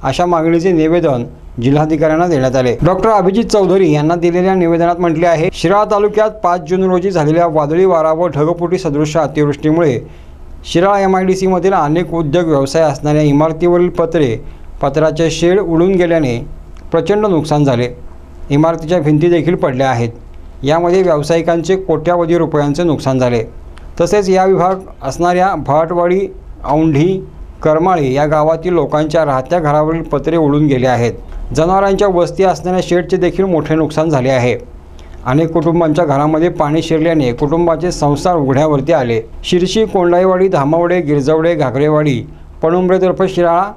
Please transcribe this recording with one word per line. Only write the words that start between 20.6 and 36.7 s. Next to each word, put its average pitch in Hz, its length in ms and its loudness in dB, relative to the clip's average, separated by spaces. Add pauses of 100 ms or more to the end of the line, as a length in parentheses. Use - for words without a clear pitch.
यामध्ये 175 400 2
व्यावसायिकांचे 165 720 0
कोट्यावधी 175 640 0
रुपयांचे 151 440 0
नुकसान 135 360 0
झाले. 120 240 0 (580)
तसेच 190 280 2
या 185 160 4
विभाग 190 300 2 (280)
असणाऱ्या 180 520 0
भाटवाडी, 170 680 0 (440)
औंढी, 160 600 0 (360)
करमाळे 160 500 2
या 143 140 0
गावातील 156 460 0
लोकांच्या 156 520 0
राहत्या 143 340 -2
घरावरील 156 440 0
पत्रे 151 340 -2
उडून 151 300 2
गेले 131 200 2
आहेत. 120 260 0 (440)
जनावरांच्या 196 520 2
वस्ती 175 360 0
असणाऱ्या 180 380 0
शेडचे 175 340 0
देखील 175 280 0
मोठे 160 300 0
नुकसान 156 340 0
झाले 131 200 0
आहे. 123 280 2 (680)
अनेक 160 260 0
कुटुंबांच्या 165 520 2
घरामध्ये 156 440 0
पाणी 160 340 -2